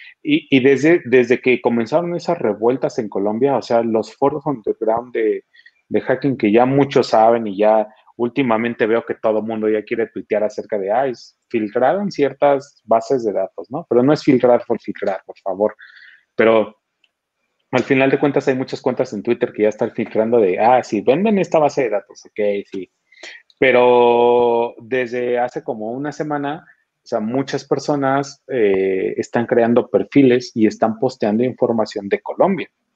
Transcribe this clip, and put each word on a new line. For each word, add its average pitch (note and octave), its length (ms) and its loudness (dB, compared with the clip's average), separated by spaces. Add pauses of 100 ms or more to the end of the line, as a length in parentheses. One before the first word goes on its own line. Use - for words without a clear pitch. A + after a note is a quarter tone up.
(240)
y, D#3 260 -2
y C3+ 140 4
desde, C#3 400 4
desde B2 380 2
que B2 180 2
comenzaron C3+ 560 -2
esas E3+ 220 -4
revueltas A#2 600 -2
en A2 120 -4
Colombia, A2+ 480 -2
o G#2+ 40 -4
sea, A#2 220 0
los A2+ 320 -4
foros C#3+ 300 -2
underground A#2 680 -4
de, G#2+ 300 -2 (460)
de G#2 120 -2
hacking C3+ 360 -2
que G#2 160 2
ya A#2 120 4
muchos C#3 420 2
saben A2+ 400 2
y F#2+ 100 -10
ya G#2+ 300 2 (300)
últimamente A#2+ 680 -2
veo A2+ 180 0
que A#2 80 -6
todo G#2+ 260 -2
el G#2+ 60 -4
mundo A2 240 -4
ya G#2+ 140 -2
quiere A2+ 240 -6
tuitear G#2 360 -4
acerca G#2 360 -6
de, F#2+ 120 -4
"Ay, B2+ 220 -2 (360)
filtraron B2+ 640 -2
ciertas C#3 720 -2
bases A#2 400 0
de G#2+ 80 -2
datos", F#2+ 380 -6
¿no? D3+ 180 -10
Pero A#2+ 160 2
no C#3 80 2
es D3+ 120 0
filtrar B2 440 4
por A2+ 140 -4
filtrar, G2 440 -6
por - 120 -20
favor. G2 380 -2 (600)
Pero A2 420 2 (920)
al B2 120 0
final C3+ 260 2
de C#3 100 0
cuentas C#3+ 280 0
hay C3+ 80 2
muchas C3 260 -8
cuentas B2+ 320 -4
en G#2 80 -6
Twitter A#2+ 320 -2
que G#2+ 100 -2
ya G#2 60 4
están G#2+ 220 -4
filtrando A2+ 480 0
de, F#2+ 200 2
"Ah, A#2 240 4
sí, G#2+ 180 -4
venden F#3+ 360 2
esta E3+ 220 0
base C#3+ 240 0
de A#2 80 -2
datos", - 340 -8
ok, G2+ 460 -4
sí. F#2+ 200 -12 (680)
Pero A#2+ 1200 4
desde B2 600 -4
hace B2 240 -4
como A2 280 -8
una C#3+ 200 -8
semana, D3 540 -6 (380)
o - 40 -20
sea, A#2 120 -4
muchas C3+ 460 -4
personas, C#3 840 -2
eh, F#2+ 720 0
están A2+ 280 -2
creando A#2 440 2
perfiles B2 680 2
y A2 120 2
están A2 320 -2
posteando A#2+ 440 -2
información A2+ 680 -2
de G2+ 120 0
Colombia, D#3+ 480 -2 (260)